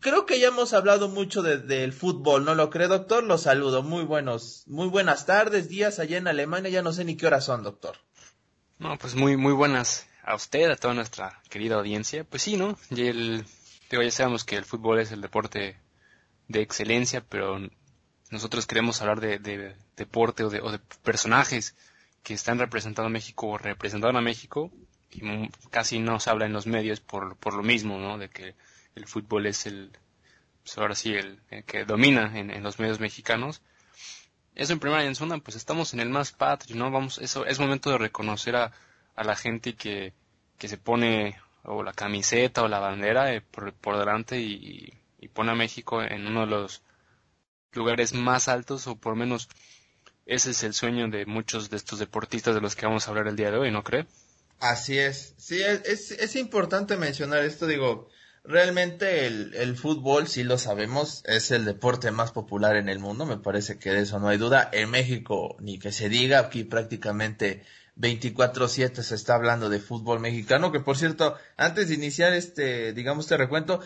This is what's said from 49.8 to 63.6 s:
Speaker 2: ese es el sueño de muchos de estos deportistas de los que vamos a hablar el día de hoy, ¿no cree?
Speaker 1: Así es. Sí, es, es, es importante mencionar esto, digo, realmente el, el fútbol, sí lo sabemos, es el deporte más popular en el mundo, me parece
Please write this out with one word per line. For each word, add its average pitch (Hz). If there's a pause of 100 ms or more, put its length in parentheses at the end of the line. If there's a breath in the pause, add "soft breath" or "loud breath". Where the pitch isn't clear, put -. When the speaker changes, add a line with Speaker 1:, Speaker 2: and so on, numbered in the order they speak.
Speaker 2:
ese 127
es -
el 107
sueño 120
de 104
muchos 107
de 107
estos 101
deportistas 110
de 107
los 104
que 110
vamos 110
a 110
hablar 107
el 107
día 104
de 107
hoy, 135
¿no 107
cree? 131 (520 soft breath)
Speaker 1:
Así 127
es. 139
Sí, 180
es, 202
es, 208
es 214
importante 202
mencionar 147
esto, 151
digo, 131 (360 soft breath)
realmente 175
el, 110
el 123
fútbol, 147
sí 127
lo 123
sabemos, 120
es 110
el 117
deporte 120
más 113
popular 107
en 104
el 95
mundo, 104
me 117
parece 101